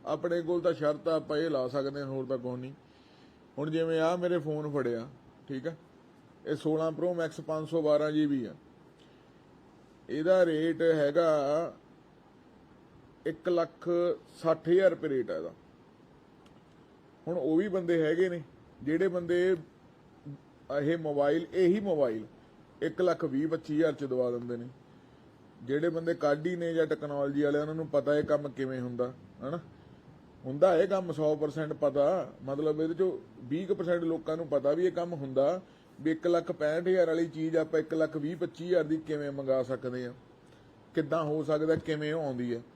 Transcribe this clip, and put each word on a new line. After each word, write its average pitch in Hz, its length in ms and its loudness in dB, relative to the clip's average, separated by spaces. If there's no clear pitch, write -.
ਆਪਣੇ 170 360 -2
ਕੋਲ 170 180 0
ਤਾਂ 170 120 2
ਸ਼ਰਤ 151 360 -2
ਆ, 165 80 2
ਆਪਾਂ 151 220 -2
ਇਹ 165 120 0
ਲਾ 131 180 0
ਸਕਦੇ 139 320 -4
ਹਾਂ, 143 60 -6
ਹੋਰ 135 200 -6
ਤਾਂ 131 120 -2
ਕੁਛ 127 200 -6
ਨਹੀਂ। 127 140 -12
ਹੁਣ 151 120 -4
ਜਿਵੇਂ 160 300 0
ਆਹ 165 180 4
ਮੇਰੇ 175 200 0
ਫੋਨ 151 340 -4
ਫੜਿਆ, 123 340 -2
ਠੀਕ 131 180 -8
ਆ, 165 80 -6
ਇਹ 151 100 -2
ਸੋਲਾਂ 156 360 0
Pro 165 220 -2
Max 165 260 -4
ਪੰਜ 156 280 -4
ਸੌ 160 140 0
ਬਾਰਾਂ 151 300 4
ਜੀ 151 140 2
ਬੀ 135 180 0
ਆ, 87 100 -10
ਇਹਦਾ 180 380 4
ਰੇਟ 165 360 0
ਹੈਗਾ 156 920 2
ਇੱਕ 160 220 -6
ਲੱਖ 170 400 -2
ਸੱਠ 160 260 0
ਹਜ਼ਾਰ 180 220 8
ਰੁਪਏ 160 180 -4
ਰੇਟ 127 220 -2
ਆ 85 60 -4
ਇਹਦਾ। 82 160 -6
ਹੁਣ 165 100 -4
ਉਹ 156 200 0
ਵੀ 202 120 2
ਬੰਦੇ 175 340 0
ਹੈਗੇ 165 260 2
ਨੇ 175 140 -6
ਜਿਹੜੇ 165 260 2
ਬੰਦੇ 175 480 2
ਇਹ 147 260 2
ਮੋਬਾਈਲ, 151 560 2
ਇਹੀ 185 260 4
ਮੋਬਾਈਲ 143 440 0
ਇੱਕ 156 180 -2
ਲੱਖ 175 240 2
ਵੀਹ 143 240 -2
ਪੱਚੀ 156 280 -4
ਹਜ਼ਾਰ 156 160 4
ਚ 143 120 -6
ਦਵਾ 127 260 0
ਦਿੰਦੇ 120 260 -6
ਨੇ। 117 120 -10
ਜਿਹੜੇ 147 240 0
ਬੰਦੇ 165 260 -2
ਕਾਢੀ 156 420 0
ਨੇ 170 180 -4
ਜਾਂ 160 120 4
ਟੈਕਨੋਲੋਜੀ 143 560 -2
ਵਾਲੇ, 143 160 2
ਉਹਨਾਂ 151 160 -2
ਨੂੰ 160 140 -4
ਪਤਾ 147 280 2
ਇਹ 151 80 2
ਕੰਮ 147 240 0
ਕਿਵੇਂ 131 320 -4
ਹੁੰਦਾ, 123 320 -4
ਹਨਾ। 147 160 -6
ਹੁੰਦਾ 147 320 4
ਇਹ 185 120 4
ਕੰਮ 185 240 -2
ਸੌ 151 240 2
ਪਰਸੈਂਟ 151 360 -4
ਪਤਾ, 147 600 0
ਮਤਲਬ 151 360 -2
ਇਹਦੇ 160 140 -2
ਚੋਂ 185 160 0
ਵੀਹ 147 240 -4
ਕੁ 165 80 0
ਪਰਸੈਂਟ 175 280 0
ਲੋਕਾਂ 160 340 -2
ਨੂੰ 170 120 -6
ਪਤਾ 139 240 2
ਵੀ 170 140 2
ਇਹ 180 60 2
ਕੰਮ 170 220 -4
ਹੁੰਦਾ, 139 460 0
ਵੀ 147 120 -2
ਇੱਕ 160 160 -2
ਲੱਖ 170 260 2
ਪੈਂਹਠ 165 360 -2
ਹਜ਼ਾਰ 185 180 4
ਵਾਲੀ 165 220 0
ਚੀਜ਼ 160 280 -2
ਆਪਾਂ 156 240 2
ਇੱਕ 151 140 -6
ਲੱਖ 160 220 0
ਵੀਹ 156 200 -4
ਪੱਚੀ 170 300 -6
ਹਜ਼ਾਰ 175 180 4
ਦੀ 151 120 0
ਕਿਵੇਂ 151 360 -4
ਮੰਗਾ 135 300 0
ਸਕਦੇ 127 440 -4
ਹਾਂ, 120 60 -10
ਕਿੱਦਾਂ 160 300 0
ਹੋ 151 180 -2
ਸਕਦਾ, 156 340 2
ਕਿਵੇਂ 151 380 -4
ਉਹ 160 80 -4
ਆਉਂਦੀ 123 320 -4
ਹੈ। 117 60 -6